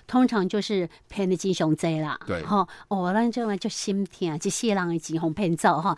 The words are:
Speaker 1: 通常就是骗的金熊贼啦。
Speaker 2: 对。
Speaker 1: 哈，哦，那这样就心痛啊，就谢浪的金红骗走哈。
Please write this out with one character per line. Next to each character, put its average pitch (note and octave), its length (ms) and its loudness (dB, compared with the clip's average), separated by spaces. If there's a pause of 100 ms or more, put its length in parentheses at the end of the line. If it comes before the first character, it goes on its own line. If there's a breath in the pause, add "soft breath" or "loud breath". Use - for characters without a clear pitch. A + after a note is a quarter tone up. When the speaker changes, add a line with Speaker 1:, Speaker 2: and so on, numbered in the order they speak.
Speaker 1:
通 B3+ 180 4
常 G3 220 2
就 G#3 120 0
是 F#3 280 0 (200 soft breath)
骗 F#3+ 200 -2
的 F#3 80 2
金 F#3 180 0
熊 D#3 220 2
贼 D#3+ 240 0
啦。 D3+ 260 -4
Speaker 2:
对。 E3+ 160 -2
Speaker 1:
哈， G3 240 2 (220 loud breath)
哦， F#3 240 0
那 A#3 180 2
这 A#3+ 100 -4
样 G#3 160 -2
就 G3+ 140 -4
心 G3 340 -2
痛 - 240 -4
啊， D3+ 80 -2
就 G3 140 -2
谢 A3 240 0
浪 F3+ 140 0
的 E3+ 100 0
金 D#3+ 220 -4
红 E3 120 0
骗 E3+ 240 0
走 D#3+ 240 4
哈。 F3 180 0